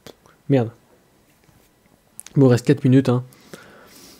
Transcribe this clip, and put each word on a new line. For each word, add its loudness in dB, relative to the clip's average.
Merde. -2
Bon, 2
il 4
reste 0
quatre -2
minutes, 2
hein. -4